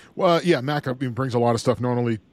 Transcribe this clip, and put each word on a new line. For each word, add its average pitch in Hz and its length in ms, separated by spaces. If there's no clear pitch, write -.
Well, 170 280
yeah, 143 180
Mac, 147 260
I 131 60
mean, 127 180
brings 120 240
a 120 40
lot 120 160
of 113 60
stuff, 117 200
not 123 180
only 117 200